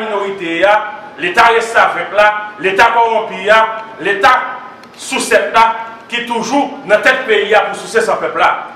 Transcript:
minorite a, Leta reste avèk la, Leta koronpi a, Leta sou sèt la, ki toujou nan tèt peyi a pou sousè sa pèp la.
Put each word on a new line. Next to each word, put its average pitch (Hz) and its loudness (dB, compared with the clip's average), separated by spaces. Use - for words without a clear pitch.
minorite 196 -4
a, 208 4
Leta 180 2
reste - 0
avèk 175 0
la, 214 6
Leta 196 2
koronpi 220 0
a, 220 6
Leta 202 2
sou - -6
sèt 220 0
la, 226 6
ki 240 -6
toujou 240 -2
nan 214 4
tèt 254 2
peyi 208 2
a 196 2
pou - -8
sousè - 0
sa 180 0
pèp 160 -4
la. 180 4